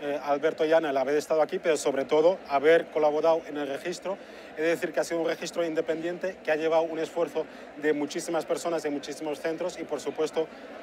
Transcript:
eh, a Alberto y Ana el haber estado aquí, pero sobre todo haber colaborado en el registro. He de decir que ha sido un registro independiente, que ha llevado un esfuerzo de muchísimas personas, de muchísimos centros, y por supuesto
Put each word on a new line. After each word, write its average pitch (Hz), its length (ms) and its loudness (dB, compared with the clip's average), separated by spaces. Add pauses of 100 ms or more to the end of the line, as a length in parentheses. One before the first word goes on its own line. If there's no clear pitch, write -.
eh, 143 200 -4
a 143 100 -2
Alberto 156 340 2
y 160 80 4
Ana 160 160 6
el 135 80 0
haber 135 180 2
estado 156 280 2
aquí, 185 160 0
pero 160 180 4
sobre 135 280 0
todo 156 340 4 (100)
haber 147 380 6
colaborado 156 600 2
en 147 100 -8
el 147 100 -4
registro. 156 500 -6 (400)
He 156 40 -6
de 160 80 2
decir 165 220 0
que - 80 0
ha - 40 0
sido 165 180 -2
un 160 60 0
registro 170 380 -2
independiente, 165 800 -2
que 156 80 -2
ha 156 40 4
llevado 160 280 4
un 165 160 -2
esfuerzo 156 460 -2 (320)
de 151 160 2
muchísimas 151 520 -2
personas, 165 380 -2
de 151 60 -2
muchísimos 143 500 -6
centros, 170 400 -4
y 160 40 -6
por - 160 -4
supuesto 156 480 -2 (360)